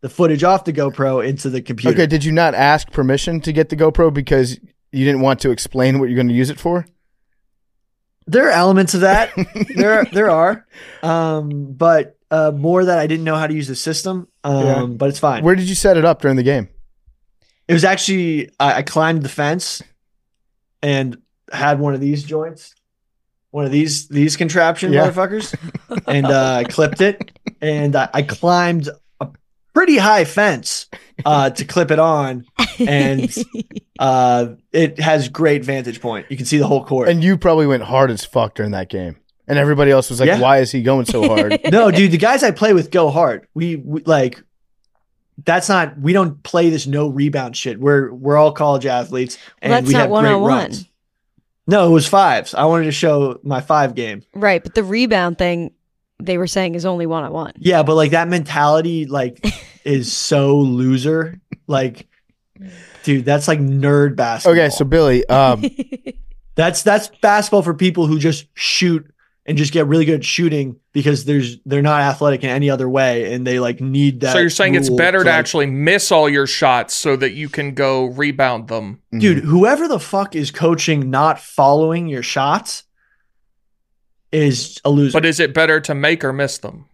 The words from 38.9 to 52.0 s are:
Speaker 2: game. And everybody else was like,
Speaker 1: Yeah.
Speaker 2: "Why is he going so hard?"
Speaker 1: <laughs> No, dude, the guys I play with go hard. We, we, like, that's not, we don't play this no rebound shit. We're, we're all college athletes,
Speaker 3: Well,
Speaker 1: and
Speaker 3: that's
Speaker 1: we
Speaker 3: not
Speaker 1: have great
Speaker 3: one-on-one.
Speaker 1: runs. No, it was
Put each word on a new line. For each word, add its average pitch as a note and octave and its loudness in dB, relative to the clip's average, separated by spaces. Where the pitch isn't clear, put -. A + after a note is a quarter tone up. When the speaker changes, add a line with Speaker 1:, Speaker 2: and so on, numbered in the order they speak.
Speaker 2:
game. F2+ -8
And C#3+ 0
everybody C#3+ 4
else C3 2
was A#2+ -8
like, C3 2
Speaker 1:
Yeah. E3+ 2
Speaker 2:
"Why C3+ 4
is B2+ 0
he C3 -2
going C3 0
so A2 0
hard?" G#3 0
Speaker 1:
<laughs> D#4+ 0
No, G#3+ 6
dude, F#3 4
the E3 2
guys A#3+ 2
I A3+ 4
play G#3+ 2
with D#3 0
go E3 2
hard. C#3 0
We, E3 -4
we, C#3+ -8
like, C#3 0
that's F3 0
not, E3+ 0
we D#3 0
don't F3 0
play E3+ 2
this C#3+ -2
no D3 -2
rebound C#3 -4
shit. A#2 -8
We're, C3+ 2
we're C3+ 0
all D3+ 6
college C#3+ 0
athletes, B2+ -4
Speaker 3:
Well, - -20
Speaker 1:
and C3+ 0
Speaker 3:
that's A#3 0
Speaker 1:
we C#3 4
Speaker 3:
not A#3+ 4
Speaker 1:
have - 2
great G#3 -4
Speaker 3:
one-on-one. - 2
Speaker 1:
runs. - -4
No, F#3 4
it E3+ 6
was D3+ 4